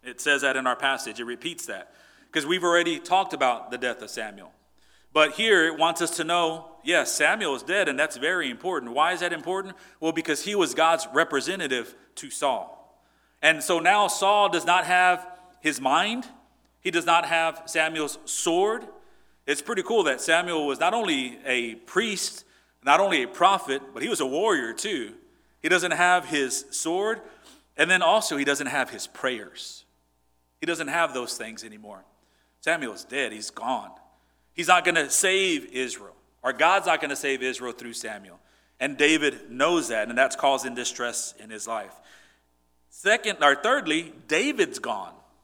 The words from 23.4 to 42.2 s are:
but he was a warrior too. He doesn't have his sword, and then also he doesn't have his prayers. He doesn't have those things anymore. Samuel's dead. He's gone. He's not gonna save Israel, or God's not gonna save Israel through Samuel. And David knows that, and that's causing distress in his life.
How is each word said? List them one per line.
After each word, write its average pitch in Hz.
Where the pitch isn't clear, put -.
but 113
he 185
was 196
a 135
warrior 143
too. 123
He 160
doesn't 175
have 180
his 135
sword, 202
and 160
then 185
also 180
he 139
doesn't 139
have 127
his 107
prayers. -
He 160
doesn't 165
have 156
those 123
things 110
anymore. 107
Samuel's 143
dead. 127
He's 104
gone. 113
He's 170
not 180
gonna 165
save 185
Israel, 127
or 127
God's 175
not 160
gonna 143
save 135
Israel 123
through 117
Samuel. 104
And 135
David 147
knows 143
that, 110
and 120
that's 131
causing 131
distress 120
in 110
his 110
life. 107